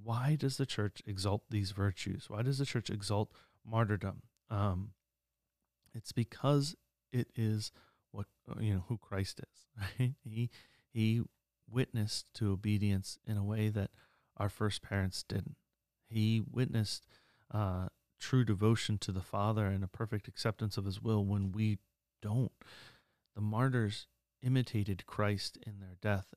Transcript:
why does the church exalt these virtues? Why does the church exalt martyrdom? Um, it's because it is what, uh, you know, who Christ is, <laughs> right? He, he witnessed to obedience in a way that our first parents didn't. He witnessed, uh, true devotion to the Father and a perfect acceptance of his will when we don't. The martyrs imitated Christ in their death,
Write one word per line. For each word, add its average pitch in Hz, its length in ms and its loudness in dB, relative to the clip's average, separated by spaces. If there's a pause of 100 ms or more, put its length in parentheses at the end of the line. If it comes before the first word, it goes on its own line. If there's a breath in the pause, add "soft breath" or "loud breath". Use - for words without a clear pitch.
why 120 320 0
does 139 220 -2
the 135 100 0
church - 400 -4
exalt 98 420 -2
these 101 220 0
virtues? 98 580 -2
Why 104 140 -4
does 131 160 0
the 139 80 0
church - 240 -2
exalt 101 400 0 (340 loud breath)
martyrdom? 107 580 0 (280)
Um, 101 400 0 (1040)
it's - 160 -14
because 139 640 2 (380)
it 123 240 0
is 107 340 0 (400 soft breath)
what, 104 160 -12 (240)
uh, - 100 -8
you 104 140 2
know, 90 140 0
who 113 100 -4
Christ - 420 -4
is, - 480 -12
<laughs> - 120 -4
right? 127 140 0 (140)
He, 113 220 -2 (420 loud breath)
he 113 300 4 (480)
witnessed 110 640 -2
to 107 160 0
obedience 101 720 0
in 110 120 -4
a 101 80 0
way 107 240 0
that 104 240 -2 (440 soft breath)
our 101 120 0
first - 340 -2
parents 95 400 -2
didn't. - 340 -6 (520)
He 110 420 4
witnessed, 117 560 0 (440 soft breath)
uh, 92 380 0 (320)
true 127 240 4
devotion 107 540 4
to - 140 -4
the 92 100 -2
Father 104 440 2
and 98 180 0
a 90 40 -2
perfect 107 380 -4
acceptance 107 500 -2
of 98 80 -2
his 98 160 -4
will 107 240 4
when 98 280 2
we 107 260 2 (420)
don't. 107 320 0 (840 loud breath)
The 101 40 -6
martyrs 110 680 0 (340)
imitated 113 640 0
Christ - 600 0
in 101 140 -12
their 92 200 -14
death, 101 360 0